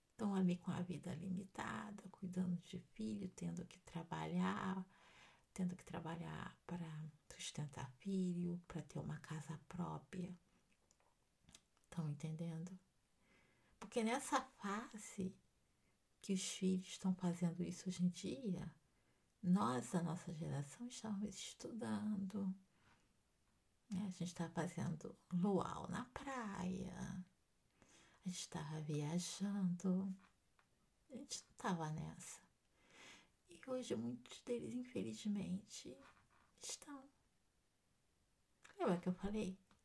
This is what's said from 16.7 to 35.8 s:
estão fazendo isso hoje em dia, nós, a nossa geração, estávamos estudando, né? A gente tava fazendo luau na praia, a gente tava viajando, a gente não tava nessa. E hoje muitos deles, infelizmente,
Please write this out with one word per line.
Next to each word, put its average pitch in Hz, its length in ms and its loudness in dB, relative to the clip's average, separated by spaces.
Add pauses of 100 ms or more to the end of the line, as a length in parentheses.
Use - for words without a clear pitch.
estão - 260 0
fazendo 175 480 2
isso 180 280 -2
hoje 180 140 2
em 180 60 8
dia, 196 640 -2 (720)
nós, 220 500 6
a 170 80 8
nossa 165 320 0
geração, 151 540 -2
estávamos 208 480 -2
estudando, 208 1200 0 (1300)
né? 202 180 0
A 185 40 -2
gente 180 220 -4
tava 170 180 -2
fazendo - 640 -2 (160)
luau 180 580 4
na - 160 -2
praia, 190 1200 -4 (1000)
a 185 40 2
gente - 200 -4
tava 156 320 -4
viajando, 180 1300 2 (920)
a 262 60 -12
gente - 320 -8
não - 100 -20
tava 170 340 2
nessa. 156 500 -6 (1080)
E 220 180 -18
hoje 254 280 0
muitos 240 460 -4
deles, 233 320 -2
infelizmente, 208 1200 -2 (680)